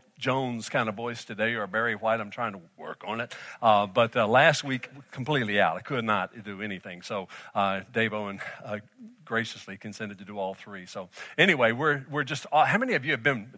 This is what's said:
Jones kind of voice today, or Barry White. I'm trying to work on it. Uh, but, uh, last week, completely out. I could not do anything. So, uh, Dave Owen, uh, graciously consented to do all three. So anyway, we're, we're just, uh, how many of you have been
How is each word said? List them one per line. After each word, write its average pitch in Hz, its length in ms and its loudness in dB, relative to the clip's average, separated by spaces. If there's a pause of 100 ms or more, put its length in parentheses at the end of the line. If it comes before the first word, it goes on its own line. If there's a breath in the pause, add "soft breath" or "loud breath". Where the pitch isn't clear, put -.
(200)
Jones 123 480 -2
kind 117 220 0
of 101 60 -4
voice 117 280 -6
today, 110 300 -2
or 107 140 -2
Barry 110 280 0
White. 113 240 2
I'm 104 120 -8
trying 113 220 -4
to 98 60 -12 (160)
work 80 300 -12
on 110 160 -2
it. 123 140 -8 (260 loud breath)
Uh, 104 240 8
but, 113 320 2
uh, 110 100 4
last 139 360 6
week, 131 260 -4 (220)
completely 120 500 0
out. 85 160 4
I 95 40 -10
could 127 220 -4
not 107 400 -2
do 101 200 -10
anything. 92 400 -10
So, 98 240 -6 (260 loud breath)
uh, 98 280 0 (120)
Dave 110 200 0
Owen, 101 280 -6 (240 loud breath)
uh, 104 140 -8 (460)
graciously 113 520 -4
consented 104 400 -10
to 98 80 -16
do 104 140 -10
all 95 160 -4
three. 196 320 -16
So 92 220 -12 (280 loud breath)
anyway, 131 340 6
we're, 143 380 0
we're 147 140 -2
just, 139 280 -8
uh, 151 140 6
how 190 140 4
many 247 160 0
of 139 100 -2
you 156 60 0
have 123 100 0
been 120 360 0